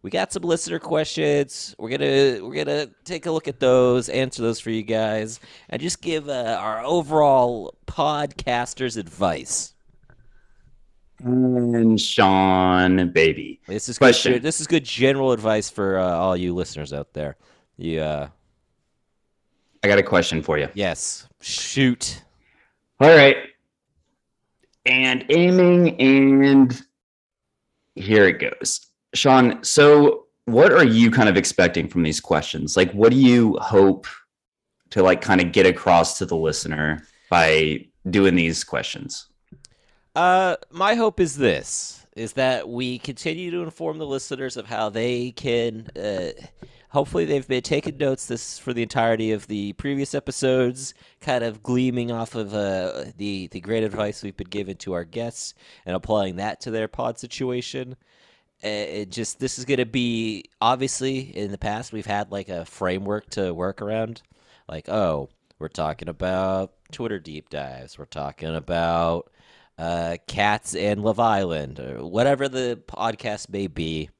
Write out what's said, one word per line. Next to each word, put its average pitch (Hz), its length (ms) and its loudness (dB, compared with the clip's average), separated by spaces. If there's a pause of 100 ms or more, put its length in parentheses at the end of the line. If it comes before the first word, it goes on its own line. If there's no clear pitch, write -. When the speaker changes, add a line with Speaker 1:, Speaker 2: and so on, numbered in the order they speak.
Speaker 1:
we 101 60 -12
got 190 240 -4
some 185 100 -8
listener 170 360 -4
questions. 151 960 -4
We're 113 120 -10
gonna, 135 560 0
we're 135 100 -12 (100)
gonna 143 220 -4 (180)
take 175 220 -10
a 165 40 -4
look 160 160 -4
at 135 120 -10
those, 127 500 4
answer 131 320 -4
those 113 180 -2
for 113 120 -10
you 110 120 -4
guys, 110 560 -4 (300)
and 120 120 -8
just 170 200 -8
give, 156 260 -6
uh, 120 320 -4
our 107 240 -6
overall 139 920 2 (120)
podcasters 131 1080 -4
advice. 82 760 -4 (1500)
Speaker 2:
And 120 760 2
Sean, 92 1080 4
baby. - 560 0
Speaker 1:
This 101 220 -8
is 117 80 -10
good 135 80 4
Speaker 2:
Question. 123 340 4
Speaker 1:
ge-, - 20 -6
this 151 180 -4
is 156 80 -10
good 160 160 0
general 131 480 0
advice 107 380 0
for, 95 300 -2
uh, 92 40 0 (120)
all 90 200 0
you 90 180 -4
listeners 76 400 -8
out 71 200 -10
there. 76 240 -10 (400)
You, 80 240 -6
uh, 73 260 -6 (1600)
Speaker 2:
I 104 40 2
got 101 120 6
a 95 40 4
question 85 380 2
for 76 160 -2
you. 71 160 -2
Speaker 1:
Yes. - 540 -6 (140)
Shoot. - 840 -4 (760)
Speaker 2:
All 156 100 10
right. 143 260 10 (1500)
And 131 440 0
aiming, 175 720 6
and 135 800 6 (1120)
here 101 320 6
it - 120 2
goes. - 420 -6 (320)
Sean, 131 500 6
so 147 640 6 (200)
what 135 260 6
are 160 140 6
you 113 260 6
kind 113 180 4
of 92 80 4
expecting 87 500 0
from 85 160 0
these 78 160 0
questions? 76 580 -4
Like, 90 160 2
what 110 180 6
do 127 60 2
you 123 420 6
hope 98 480 4 (840)
to, 95 120 2
like, 92 180 4
kind 92 200 2
of 87 100 0
get 95 140 4
across 87 540 4
to 95 60 -4
the 85 100 -6
listener 78 680 -4 (240)
by 80 580 2 (220)
doing 95 260 4
these 82 280 0
questions? - 640 -10 (880)
Speaker 1:
Uh, 180 420 2 (140)
my 190 240 -2
hope 226 240 -2
is 147 180 0
this, - 680 -2 (100)
is 113 180 -10
that 127 360 -2
we 123 300 -8
continue 165 520 -10
to 175 120 -8
inform 160 340 -10
the 156 80 -10
listeners 135 520 -8
of 104 100 -14
how 110 220 -6
they 123 420 -4
can, 117 560 -4 (140)
uh, 95 300 -6 (580)
hopefully 151 340 -4
they've 147 240 -4
been 127 140 -4
taking 151 360 -6
notes 135 300 -4
this, - 320 -10
for 127 140 -10
the 117 100 -4
entirety 113 480 -2
of 104 160 -6
the 101 260 -8
previous 139 400 -6
episodes, 131 800 -2 (280)
kind 123 240 -4
of 107 180 -10
gleaming 123 480 -2
off 117 240 -10
of, 104 180 -8
uh, 95 520 -4 (120)
the, 98 340 -8
the 92 100 -14
great 110 220 -4
advice 104 400 -6
we've 98 120 -12
been 90 140 -14
given 98 280 -8
to - 140 -12
our 87 140 -6
guests 117 480 -12 (320)
and 90 100 -6
applying 98 420 -4
that 104 240 -8
to 120 100 -12
their 110 180 -6
pod 123 280 -8
situation. 127 800 -10 (640)
Uh, - 60 -10
it 104 440 -8
just, - 280 -10
this 131 180 -8
is 123 60 -14
gonna 127 220 -2
be, 113 580 -4 (160)
obviously, 131 600 -2 (180)
in 101 140 -8
the 98 60 -10
past, 110 360 -8
we've 107 120 -10
had, 101 280 -6
like, 98 160 -10
a 85 160 -10
framework 98 640 -6
to 92 240 -4
work 90 280 -8
around. 110 400 -8 (460)
Like, 78 220 -14
oh, 82 400 -2 (280)
we're 78 120 -12
talking 78 400 -8
about 95 640 -6 (180)
Twitter 107 280 -8
deep 76 300 -18
dives. 65 480 -14
We're 73 80 -16
talking 76 480 -10
about, 85 800 -4 (480)
uh, 85 380 -6 (100)
cats 104 480 -4
and 104 280 -4
Love 107 160 -2
Island, 87 600 -2
or 64 260 -12
whatever 131 420 -2
the 127 400 -6
podcast 107 600 -8
may 98 160 -6
be. 80 540 -8